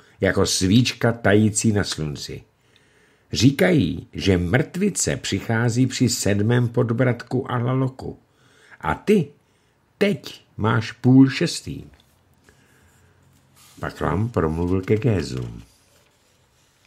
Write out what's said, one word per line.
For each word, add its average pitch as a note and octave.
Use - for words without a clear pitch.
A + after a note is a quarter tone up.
jako F#2+
svíčka A#2
tající G#2+
na G2+
slunci. D2
Říkají, C#3+
že F2+
mrtvice G2
přichází A#2
při B2
sedmém A2+
podbratku A#2+
a B2
laloku. B2+
A -
ty G3
teď -
máš A2
půl C3
šestý.“ -
Pak -
Lam E2+
promluvil F2
ke G#2+
Gézům. B1+